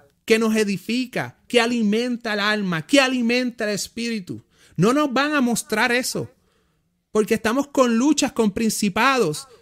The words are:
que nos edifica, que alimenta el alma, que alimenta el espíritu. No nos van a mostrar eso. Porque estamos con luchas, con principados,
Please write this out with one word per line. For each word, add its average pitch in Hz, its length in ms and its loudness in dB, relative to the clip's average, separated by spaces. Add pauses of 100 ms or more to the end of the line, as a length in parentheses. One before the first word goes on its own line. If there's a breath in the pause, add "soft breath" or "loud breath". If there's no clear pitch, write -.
(240)
que 220 140 4
nos 226 180 2
edifica, 208 840 -4 (100)
que 233 120 4
alimenta 233 760 0
el 208 60 -2
alma, 196 460 -2
que 277 140 4
alimenta 247 640 0
el 208 100 -2
espíritu. 208 680 -8 (340 soft breath)
No 208 160 4
nos 294 200 2
van 285 220 0
a 285 60 2
mostrar 240 520 0
eso. 240 380 -4 (840)
Porque 214 220 0
estamos 240 340 -2
con 247 300 2
luchas, 285 340 0
con 220 200 0
principados, 220 960 0 (140)